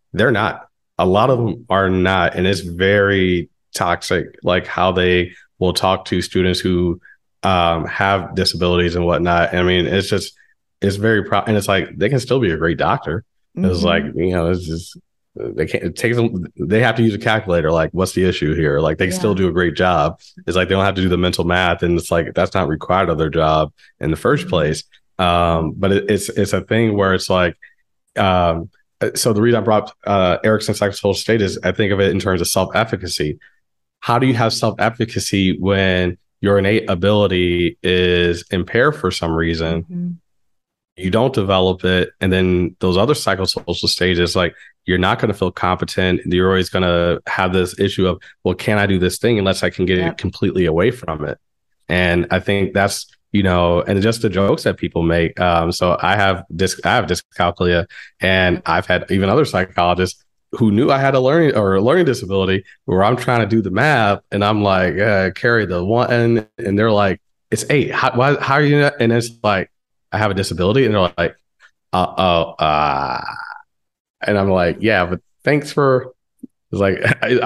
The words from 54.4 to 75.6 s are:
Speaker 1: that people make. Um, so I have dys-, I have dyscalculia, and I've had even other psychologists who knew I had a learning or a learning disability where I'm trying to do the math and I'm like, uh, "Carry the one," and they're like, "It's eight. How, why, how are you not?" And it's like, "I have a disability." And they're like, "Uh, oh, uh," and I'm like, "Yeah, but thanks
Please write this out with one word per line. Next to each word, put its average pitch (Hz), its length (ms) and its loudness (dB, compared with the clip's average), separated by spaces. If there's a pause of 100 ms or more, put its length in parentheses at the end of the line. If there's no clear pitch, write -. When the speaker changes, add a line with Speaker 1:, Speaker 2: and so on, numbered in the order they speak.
Speaker 1:
that 95 160 -2
people 85 240 -4
make. 82 380 0
Um, 85 320 2
so 87 280 0
I 92 160 2
have 95 280 0 (100)
dys-, 92 300 -2
I 92 100 2
have 113 120 0
dyscalculia, 87 800 -2 (340)
and 92 440 2
I've 82 220 -2
had 90 240 0
even 95 180 0
other 135 160 2
psychologists 90 800 -2 (300)
who 110 180 2
knew 113 200 2
I 135 80 2
had 135 160 2
a 135 60 2
learning 143 360 2
or 98 180 2
a 95 80 2
learning 160 240 2
disability 95 580 0 (220)
where 92 180 2
I'm 117 120 2
trying 120 240 0
to 110 60 0
do 110 140 2
the 98 120 -4
math 110 480 2 (100)
and 101 140 -2
I'm 104 180 2
like, 92 360 2
uh, 95 340 0
"Carry 117 340 0
the 87 180 -4
one," 117 640 2 (100)
and 101 220 -2
they're 110 140 2
like, 101 280 2 (300)
"It's - 180 -4
eight. 147 220 0
How, - 240 0
why, 135 260 2
how 139 140 0
are 151 80 4
you 147 180 2
not?" 143 200 2
And 117 120 2
it's 117 180 -2 (120)
like, 98 280 0 (420)
"I - 60 -2
have 107 120 2
a 95 40 -4
disability." 98 520 0
And 107 80 0
they're 95 240 2
like, 85 160 -2 (580)
"Uh, 90 240 0
oh, 87 260 2 (220)
uh," 69 560 0 (1000)
and 104 160 0
I'm 98 120 0
like, 90 300 0
"Yeah, 101 260 2
but 87 140 -6 (240)
thanks 143 280 0